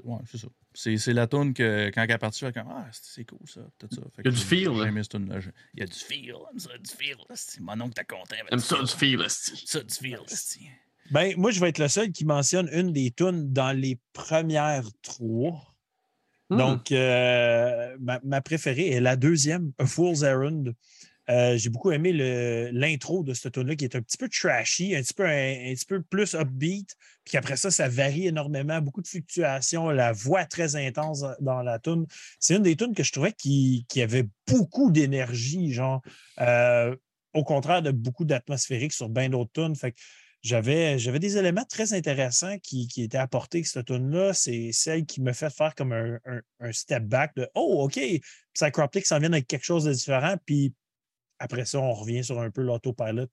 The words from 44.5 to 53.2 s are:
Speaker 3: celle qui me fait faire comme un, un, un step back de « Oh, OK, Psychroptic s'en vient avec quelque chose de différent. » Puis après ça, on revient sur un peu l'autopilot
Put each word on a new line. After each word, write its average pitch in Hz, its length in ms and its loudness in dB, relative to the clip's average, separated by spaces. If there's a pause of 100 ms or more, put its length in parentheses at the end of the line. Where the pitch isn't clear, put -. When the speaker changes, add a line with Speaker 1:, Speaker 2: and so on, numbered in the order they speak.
Speaker 3:
celle 160 340 0
qui 135 160 -6
me 127 100 2
fait 151 160 -4
faire 151 260 0
comme 127 200 -2
un, 113 320 -4
un, 123 140 -10 (200)
un 120 120 -8
step 117 320 -2
back 127 300 0
de « 127 200 -4
Oh, 208 300 2
OK, 139 140 -2 (540)
Psychroptic 156 540 0
s'en 156 140 2
vient 165 120 4
avec 147 140 2
quelque - 180 -6
chose 170 200 2
de 147 100 2
différent. » 143 500 0
Puis 143 300 2 (640)
après 123 240 -6
ça, 139 160 -2
on 131 120 2
revient 113 300 -4
sur 120 160 -6
un 117 120 -4
peu 131 120 -4
l'autopilot 120 720 -2